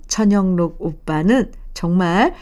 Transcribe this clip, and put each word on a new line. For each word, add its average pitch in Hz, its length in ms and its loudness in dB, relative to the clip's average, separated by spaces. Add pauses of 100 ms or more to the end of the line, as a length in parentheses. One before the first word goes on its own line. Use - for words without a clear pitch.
전영록 190 720 2
오빠는 160 720 0 (240)
정말 180 680 0